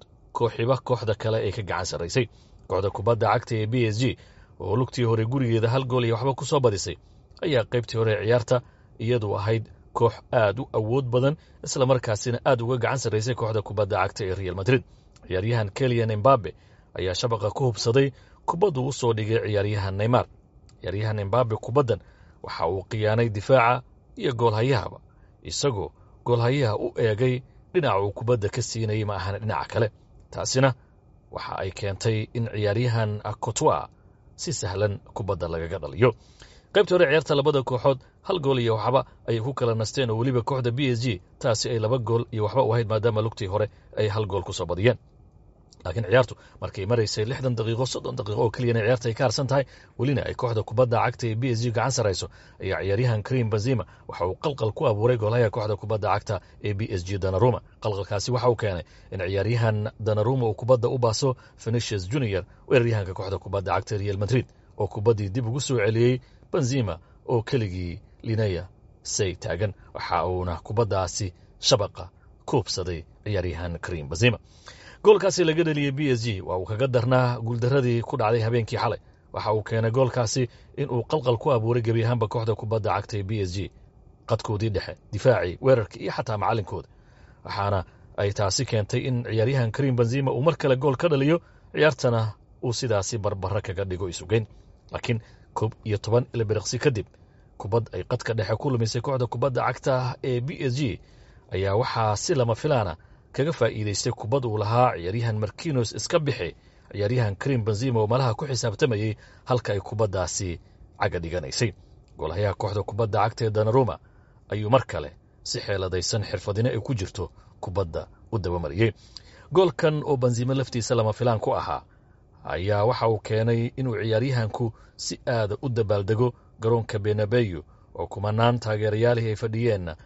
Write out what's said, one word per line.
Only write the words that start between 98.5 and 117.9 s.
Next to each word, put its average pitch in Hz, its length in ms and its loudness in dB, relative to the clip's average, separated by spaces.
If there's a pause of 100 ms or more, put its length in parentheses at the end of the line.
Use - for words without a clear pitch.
ku 143 140 -2
lumisay 113 320 0
kooxda 131 240 -2
kubadda 123 400 -2
cagta 127 560 -2
ee 123 180 -2
B 135 220 -6
S 131 160 0
G 120 220 -2 (500)
ayaa 95 260 0
waxaa 110 400 0
si - 180 -2
lama 117 200 2
filaana 110 420 0 (360)
kaga 143 200 0
faa'iidaystay 107 600 0
kubad 123 320 -2
uu 107 160 -2
lahaa 117 360 4
ciyaaryahan 107 440 -2
Marquinhos 123 560 -2
iska - 240 0
bixi, 104 320 -2 (400)
ciyaaryahan 104 440 0
Karim 127 280 0
Benzema 113 360 0
oo 107 60 4
malaha 120 280 2
ku - 120 -8
xisaabtamayay 110 720 0 (280)
halka 120 280 0
ay 101 80 -2
kubaddaasi 95 800 -2 (400)
caga 104 180 0
dhiganaysay. 127 540 -4 (460)
Goolahayaha 92 420 -2
kooxda 104 240 -2
kubadda 107 400 -2
cagta 113 200 -2
ee 110 60 0
Donnarumma 107 460 2 (560)
ayuu 104 180 -2
mar 127 160 4
kale 73 240 -6 (320)
si - 180 -8
xeeladaysan, 95 680 -2
xirfadina 107 420 -2
ay 110 100 -4
ku 135 140 -4
jirto, 95 360 -6 (300)
kubadda 85 480 -4 (240)